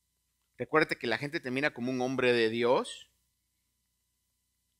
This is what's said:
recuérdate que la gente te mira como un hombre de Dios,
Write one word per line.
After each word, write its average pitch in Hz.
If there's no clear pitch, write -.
recuérdate 156
que 127
la 113
gente 143
te 131
mira 139
como 123
un 127
hombre 123
de 117
Dios, 117